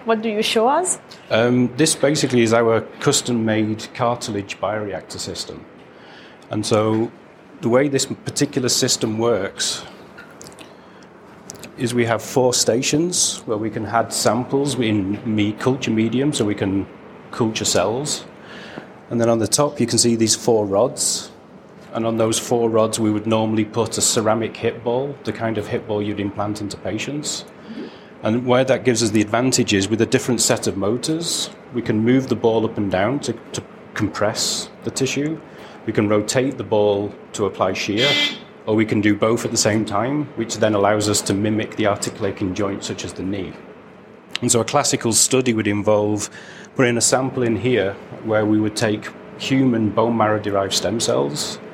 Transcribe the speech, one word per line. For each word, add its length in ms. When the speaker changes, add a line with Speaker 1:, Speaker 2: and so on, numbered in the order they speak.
Speaker 1:
What 140
do 80
you 120
show 280
us? 300
Speaker 2:
Um, 460
this 180
basically 480
is 120
our 260
custom-made 920
cartilage 640
bioreactor 640
system. 460
And 160
so 460
the 80
way 220
this 160
particular 640
system 480
works 680
is 160
we 120
have 160
four 320
stations 840
where 180
we 120
can 160
add 280
samples 680
in 460
me-, 260
culture 400
medium, 400
so 140
we 100
can 320
culture 340
cells. 580
And 100
then 80
on 120
the 80
top, 300
you 100
can 100
see 180
these 220
four 280
rods. 680
And 160
on 80
those 240
four 300
rods, 280
we 140
would 160
normally 380
put 320
a 40
ceramic 540
hip 300
ball, 400
the 80
kind 240
of 100
hip 180
ball 160
you'd 200
implant 400
into 160
patients. 680
And 240
where 180
that 180
gives 200
us 80
the 100
advantage 540
is 120
with 140
a 40
different 360
set 240
of 100
motors, 760
we 80
can 200
move 260
the 60
ball 300
up 100
and 140
down 300
to, 140
to 100
compress 800
the 40
tissue. 500
We 80
can 160
rotate 480
the 60
ball 500
to 120
apply 280
shear, 360
or 100
we 100
can 160
do 140
both 300
at 60
the 60
same 280
time, 400
which 220
then 160
allows 340
us 140
to 140
mimic 400
the 100
articulating 720
joint, 280
such 220
as 80
the 80
knee. 320
And 100
so 100
a 40
classical 480
study 400
would 140
involve 640
putting 220
a 40
sample 420
in 120
here 380
where 240
we 120
would 160
take 340
human 540
bone 260
marrow 220
derived 340
stem 260
cells 600